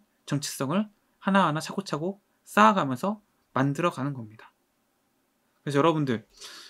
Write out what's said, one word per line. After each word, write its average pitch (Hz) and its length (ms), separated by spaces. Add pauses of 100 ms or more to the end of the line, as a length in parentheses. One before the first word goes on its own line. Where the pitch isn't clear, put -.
(260)
정체성을 151 640 (320)
하나하나 180 400
차곡차곡 170 640 (200)
쌓아가면서 196 800 (320)
만들어가는 139 600
겁니다. 110 380 (1120)
그래서 143 160
여러분들, 143 480 (420)